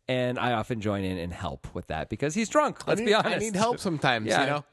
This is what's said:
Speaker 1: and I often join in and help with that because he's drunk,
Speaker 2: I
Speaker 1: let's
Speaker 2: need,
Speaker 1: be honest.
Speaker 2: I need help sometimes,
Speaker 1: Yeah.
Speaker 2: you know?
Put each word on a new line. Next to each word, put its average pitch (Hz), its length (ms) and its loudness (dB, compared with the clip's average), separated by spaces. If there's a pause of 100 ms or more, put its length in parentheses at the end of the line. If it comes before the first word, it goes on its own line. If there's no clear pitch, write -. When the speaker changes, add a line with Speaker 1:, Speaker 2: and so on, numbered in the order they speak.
Speaker 1:
and 127 320 0
I 120 140 2
often 113 260 -2
join 101 240 0
in 92 140 -2
and 87 160 -6
help 78 420 -8
with 87 120 -8
that 78 200 -4
because 143 260 -2
he's 214 140 -2
drunk, 294 300 2 (100)
Speaker 2:
I - 40 2
Speaker 1:
let's 185 100 2
Speaker 2:
need, 240 60 0
Speaker 1:
be 202 60 6
honest. 180 220 2
Speaker 2:
I 156 40 0
need 214 180 -4
help 220 220 2
sometimes, 135 480 0
Speaker 1:
Yeah. 107 120 4
Speaker 2:
you 139 80 2
know? 147 260 -2